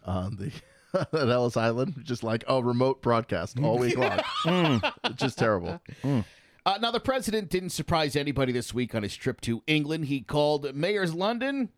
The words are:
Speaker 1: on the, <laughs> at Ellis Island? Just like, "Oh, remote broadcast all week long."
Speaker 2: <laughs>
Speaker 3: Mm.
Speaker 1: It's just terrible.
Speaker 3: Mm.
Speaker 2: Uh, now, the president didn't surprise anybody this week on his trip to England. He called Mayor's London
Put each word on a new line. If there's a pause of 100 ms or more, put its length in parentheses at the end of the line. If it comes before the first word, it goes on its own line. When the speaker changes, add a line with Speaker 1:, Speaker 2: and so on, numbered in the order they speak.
Speaker 1:
on
the, (420)
<laughs> (120)
at
Ellis
Island?
Just
like,
"Oh,
remote
broadcast
all
week
long." (120)
Speaker 2:
<laughs>
Speaker 3:
Mm. (120)
Speaker 1:
It's
just
terrible. (220)
Speaker 3:
Mm. (420)
Speaker 2:
Uh,
now,
the
president
didn't
surprise
anybody
this
week
on
his
trip
to
England.
He
called
Mayor's
London